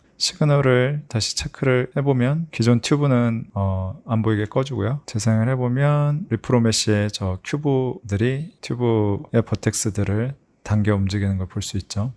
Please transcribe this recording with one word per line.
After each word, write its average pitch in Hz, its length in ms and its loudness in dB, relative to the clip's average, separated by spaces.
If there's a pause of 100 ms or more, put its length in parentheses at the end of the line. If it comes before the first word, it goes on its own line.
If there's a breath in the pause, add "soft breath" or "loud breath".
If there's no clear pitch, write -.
(180)
시그널을 143 920 2
다시 - 300 -4
체크를 131 580 0
해보면 139 560 0
기존 120 300 4
튜브는, 123 720 2
어, 95 520 -2
안 113 160 0
보이게 107 220 2
꺼주고요. 131 600 -2
재생을 110 440 0
해보면 147 800 0
리프로 120 300 0
메쉬의 107 520 2
저 92 340 -4
큐브들이 131 1120 -2
튜브의 113 840 0
버텍스들을 107 920 -2 (280)
당겨 107 320 2
움직이는 98 420 0
걸 92 100 -4
볼 104 140 -8
수 - 160 -8
있죠. 101 400 -6